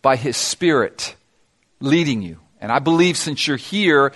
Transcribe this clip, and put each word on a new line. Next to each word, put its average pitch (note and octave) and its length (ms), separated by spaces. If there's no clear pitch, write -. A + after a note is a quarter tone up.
by C3+ 140
his B2 200
Spirit - 800
leading C#3+ 400
you. E2 200
And G#2+ 100
I B2+ 80
believe E3 380
since - 300
you're C#3+ 100
here, D3+ 600